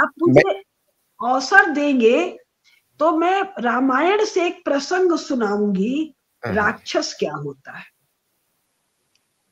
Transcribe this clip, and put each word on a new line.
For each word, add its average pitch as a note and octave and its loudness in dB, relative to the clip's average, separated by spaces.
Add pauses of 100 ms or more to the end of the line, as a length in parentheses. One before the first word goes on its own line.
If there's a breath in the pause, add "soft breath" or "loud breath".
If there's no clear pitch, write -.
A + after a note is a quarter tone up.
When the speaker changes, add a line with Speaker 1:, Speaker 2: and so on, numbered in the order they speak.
Speaker 1:
आप D#4 -2 (100)
मुझे D#4+ 6
Speaker 2:
मैं F#4+ -4 (680)
Speaker 1:
अवसर F4 4
देंगे C#4+ 2 (600)
तो D#4 2
मैं F#4 0 (160)
रामायण C4+ 0
से F4 -2
एक - -8
प्रसंग E4 0
सुनाऊंगी, G#3+ -2 (300)
Speaker 2:
हाँ। G3+ -4
Speaker 1:
राक्षस - -4
क्या D#3 -4
होता C#3+ -12
है, - -18 (1700)